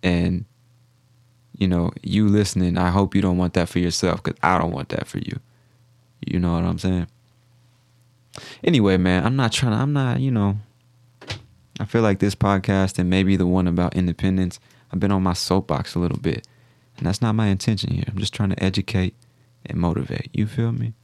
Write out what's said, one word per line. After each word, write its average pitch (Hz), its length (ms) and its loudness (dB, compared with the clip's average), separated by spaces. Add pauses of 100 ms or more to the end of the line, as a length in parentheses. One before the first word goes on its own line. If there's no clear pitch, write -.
And, 87 440 0 (1120)
you 98 80 0
know, 85 240 2 (120)
you 104 260 2
listening, 92 500 2
I 90 120 2
hope 98 260 2
you 98 40 4
don't 92 160 2
want 90 180 0
that 85 140 0
for - 120 -2
yourself, 87 420 0
'cause - 220 -6
I 90 140 4
don't 85 120 0
want - 200 -8
that - 180 -6
for - 100 -8
you. - 220 -8 (840)
You - 140 -2
know 87 140 0
what 85 100 0
I'm 87 160 -2
saying? 90 300 -2 (1500)
Anyway, 104 340 4
man, 90 300 4
I'm 123 80 2
not 131 160 0
trying 120 220 0
to, 107 60 0
I'm 139 140 0
not, 127 280 0
you 135 100 0
know, 101 280 2 (1200)
I - 40 -2
feel 117 180 0
like 101 180 2
this 101 160 0
podcast 95 600 2
and 90 140 0
maybe 95 260 4
the 90 120 2
one 90 180 2
about 87 300 0
independence, 92 640 0 (320)
I've 92 80 -2
been 101 100 0
on 95 140 2
my 90 80 2
soapbox - 640 -2
a - 20 -2
little 87 200 -2
bit. - 280 -4 (500)
And - 100 -6
that's 98 140 -2
not 110 140 0
my 110 140 2
intention 98 440 -2
here. - 140 -2
I'm 98 120 -8
just 101 160 -4
trying 101 160 0
to - 120 -2
educate 92 540 -2 (500)
and 80 140 -4
motivate. 80 520 -2
You 107 140 -2
feel 117 240 -2
me? 117 220 -4 (120)